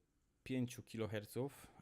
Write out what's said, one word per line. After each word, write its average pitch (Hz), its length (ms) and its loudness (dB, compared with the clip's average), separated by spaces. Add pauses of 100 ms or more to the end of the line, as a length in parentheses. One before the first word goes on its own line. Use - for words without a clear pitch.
(440)
pięciu 123 400 2
kiloherców, 110 840 0 (140)